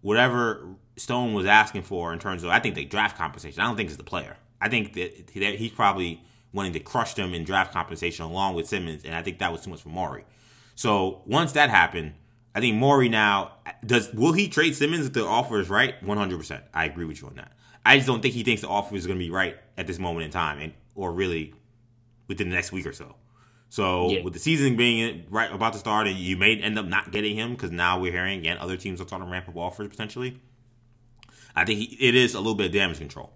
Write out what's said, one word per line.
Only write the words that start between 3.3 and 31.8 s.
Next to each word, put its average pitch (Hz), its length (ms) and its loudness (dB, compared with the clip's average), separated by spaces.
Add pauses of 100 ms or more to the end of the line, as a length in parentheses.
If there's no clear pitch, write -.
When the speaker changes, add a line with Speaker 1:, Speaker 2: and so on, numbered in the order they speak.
Speaker 1:
I 101 60 2
don't 107 100 -2
think 101 140 -4
it's 71 80 -12
the - 60 -18
player. - 340 -10 (240)
I 107 80 0
think 104 240 -2
that, - 420 -8
that 101 200 -2
he's 110 160 -6
probably 92 500 2 (320)
wanting 95 200 -4
to 80 60 -6
crush - 360 -4
them 92 180 -4
in 85 100 -4
draft 95 300 0
compensation 85 520 -6
along 92 300 -2
with 82 120 -4
Simmons, 82 360 -6
and 76 100 -10
I 82 80 -6
think 87 180 -8
that 90 120 0
was 82 100 -8
too - 100 -12
much 80 100 -14
for - 80 -18
Morey. 78 340 -6 (520)
So 98 500 2
once 139 260 2
that 147 180 6
happened, 85 440 4 (420)
I 104 60 0
think 113 160 2
Morey 135 320 6
now 104 420 2 (340)
does. 113 280 2
Will 127 180 4
he 196 160 2
trade 160 280 2
Simmons 147 320 0
if 135 60 -8
the 113 120 0
offer 113 340 2
is 87 100 -2
right? 120 320 2
One 104 160 -2
hundred 92 200 -2
percent, 76 260 -12 (100)
I 80 120 0
agree 80 200 -6
with 76 160 -12
you 67 60 -16
on - 80 -16
that. - 160 -20 (340)
I 135 120 10
just 131 100 4
don't 117 140 0
think 117 120 0
he 117 100 -4
thinks 110 180 2
the - 80 -8
offer 101 260 -2
is 90 100 -6
gonna 92 140 -2
be 87 100 -4
right 90 280 -2 (200)
at 87 100 -8
this 87 120 -6
moment 85 260 -4
in 76 60 -10
time, 78 280 -2
and, 78 120 -10 (240)
or 92 160 -4
really 85 420 -2 (760)
within 87 200 -4
the 90 60 -2
next 90 160 -4
week 90 140 -6
or 69 80 -8
so. - 220 -18 (540)
So 92 400 0
Speaker 2:
Yeah. 95 140 0
Speaker 1:
with 92 100 -6
the 87 60 -10
season 139 380 2
being 113 520 2
right 107 220 -2
about 113 220 0
to 107 60 -8
start, 107 280 0
and 95 100 -2
you 92 200 -2
may 104 200 6
end 107 220 -2
up 98 80 -4
not 92 240 -2
getting 104 240 -2
him, 117 220 -4
'cause 90 140 -8
now 90 280 2
we're 90 140 -2
hearing 92 260 -2
again 82 180 -2
other 90 200 -6
teams 90 240 -8
are 87 60 -10
starting 92 200 -10
to 90 40 -10
ramp 90 180 -6
up 87 80 -12
offers 90 320 -8
potentially. 123 500 -10 (1160)
I 87 100 2
think 107 140 0
he, 113 60 -4 (220)